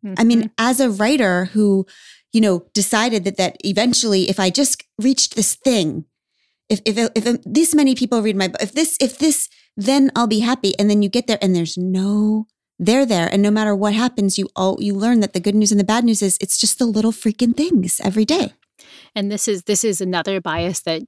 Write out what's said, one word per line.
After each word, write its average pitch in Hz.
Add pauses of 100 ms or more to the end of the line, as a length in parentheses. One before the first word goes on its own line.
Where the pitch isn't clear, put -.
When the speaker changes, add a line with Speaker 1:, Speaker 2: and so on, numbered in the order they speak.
(180)
Speaker 1:
I 233
mean, 233
Speaker 2:
Mm-hmm. 220 (120)
Speaker 1:
as 254
a 254
writer 202
who, 196 (440)
you 226
know, 185
decided 214
that, 196
that 180
eventually 208
if 190
I 185
just 269 (180)
reached 254
this -
thing, 170 (640)
if, 208
if, 220
if 233
this 320
many 277
people 233
read 214
my 190
book, -
if 202
this, 311
if 254
this, 302 (260)
then 262
I'll 233
be 214
happy. 240
And 208
then 208
you 196
get 247
there 220
and 185
there's 170
no 202 (320)
there 226
there. 185
And 196
no 208
matter 214
what 202
happens, 220
you 196
all, 185
you 202
learn 220
that 190
the 185
good 202
news 214
and 202
the 196
bad 220
news 226
is 196
it's -
just -
the 254
little 220
freaking 233
things 285
every 208
day. 320 (600)
Speaker 2:
And 202
this 208
is, 202
this 208
is 202
another 185
bias 170
that, 160